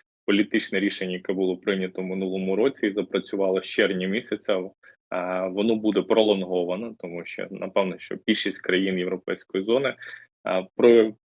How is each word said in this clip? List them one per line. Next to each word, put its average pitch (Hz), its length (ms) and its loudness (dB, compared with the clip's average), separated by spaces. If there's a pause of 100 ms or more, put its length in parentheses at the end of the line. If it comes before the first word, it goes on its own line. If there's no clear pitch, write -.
(260)
політичне 104 540 0
рішення, 95 320 -2
яке 92 200 -6
було 92 240 0
прийнято 95 460 -4
в - 20 -6
минулому 95 520 -2
році 117 300 0
і 98 60 0
запрацювало 95 720 -2
з - 40 -12
червня 95 400 0
місяця, 101 520 -2
е, 92 120 -8 (800)
воно 104 280 0
буде 104 260 2
пролонговано, 95 960 0
тому 85 260 -10
що, - 260 -10
напевно, 95 480 -2
що - 180 -10 (100)
більшість 104 340 -2
країн 95 380 0
європейської 90 640 -4
зони, 123 300 0 (520)
е, 92 200 -2 (100)
про-, 113 360 8 (160)